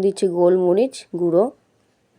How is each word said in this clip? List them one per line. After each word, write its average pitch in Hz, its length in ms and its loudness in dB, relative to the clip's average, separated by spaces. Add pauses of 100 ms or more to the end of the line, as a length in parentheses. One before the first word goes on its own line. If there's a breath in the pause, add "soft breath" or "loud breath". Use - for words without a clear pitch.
দিচ্ছি 196 200 -2 (140)
গোলমরিচ 185 560 2 (260)
গুঁড়ো, 175 240 2 (760)